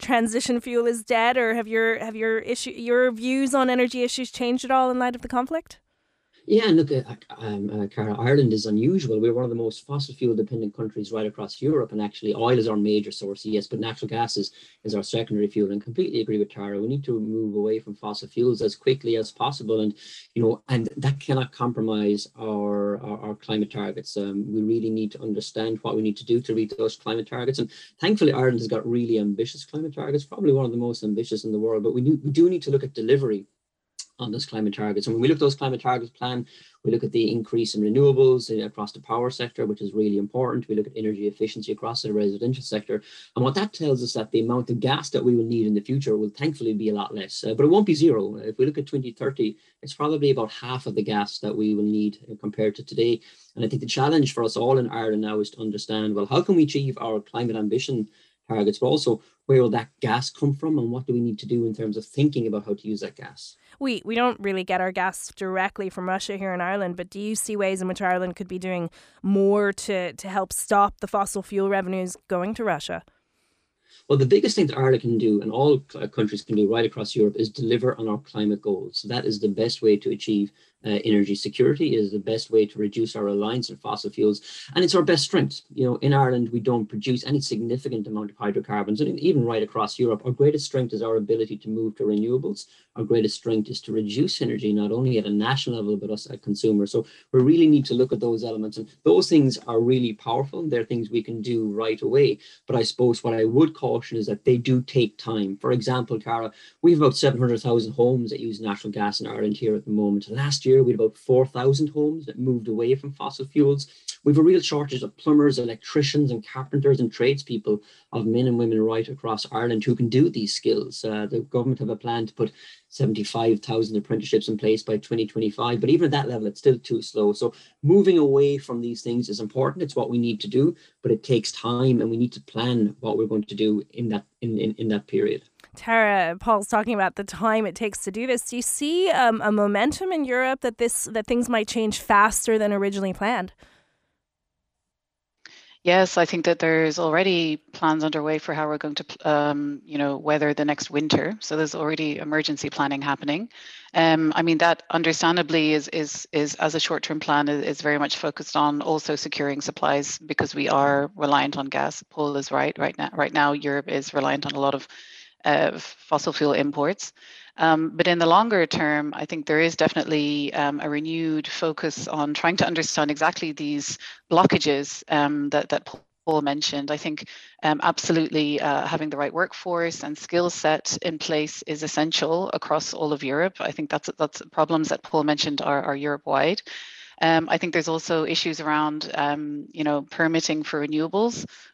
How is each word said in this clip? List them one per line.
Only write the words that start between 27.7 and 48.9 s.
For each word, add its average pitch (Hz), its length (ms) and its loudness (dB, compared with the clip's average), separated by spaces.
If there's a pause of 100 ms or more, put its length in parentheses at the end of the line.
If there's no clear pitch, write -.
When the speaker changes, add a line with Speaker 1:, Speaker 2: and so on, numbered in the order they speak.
Speaker 2:
thankfully, 180 320 4
Ireland 127 280 2
has 110 100 -6
got 110 200 -2
really 117 300 2
ambitious 104 460 -2
climate 151 280 -6
targets, 147 300 0
probably 156 300 2
one 135 100 4
of 120 80 0
the 120 60 -2
most 120 260 -2
ambitious 107 400 -2
in 113 80 -4
the 107 80 0
world. 110 240 0
But 113 100 2
we 127 60 0
need, 143 240 4
we 143 80 -2
do 165 180 6
need 175 120 0
to 143 100 -4
look 135 140 2
at 131 80 -10
delivery 113 540 0 (720)
on 120 120 -6
those - 160 -6
climate 107 260 -2
targets. 104 320 -4
And 113 100 -2
when 113 60 0
we 127 60 4
look 160 80 4
at 143 60 -2
those 143 120 4
climate 131 260 -4
targets 120 300 -2
plan, 123 340 -6 (400)
we - 60 -2
look 113 140 2
at 104 80 -6
the 113 200 2
increase 113 440 -2
in 107 80 0
renewables, 127 680 6
uh, 107 160 -2
across 104 260 -8
the - 80 -20
power 120 300 -2
sector, 120 380 -4
which 104 120 -4
is 101 140 -8
really 104 240 2
important. 123 500 -2
We 107 60 -4
look 107 140 0
at - 80 -16
energy 107 320 -4
efficiency 107 440 -4
across 113 300 -6
the 107 100 -6
residential 104 520 0
sector. 107 400 -6 (320)
And 127 100 2
what 131 80 0
that 208 200 -2
tells 139 280 0
us 120 120 -4
that 110 180 -6
the 120 80 2
amount 120 320 -2
of 120 80 -2
gas 139 320 -2
that - 120 -2
we 123 120 4
will 113 100 2
need 113 220 0
in 107 80 2
the 101 60 0
future 127 360 -2
will 107 120 -2
thankfully 139 440 -4
be 107 160 -2
a 104 60 0
lot 101 180 -6
less, 98 300 -8
uh, 110 100 -2
but 131 100 4
it 151 60 8
won't 208 160 8
be 185 80 4
zero. 113 440 4
If 110 200 -8
we 131 80 4
look 143 140 -2
at 143 80 -8
twenty 131 240 -4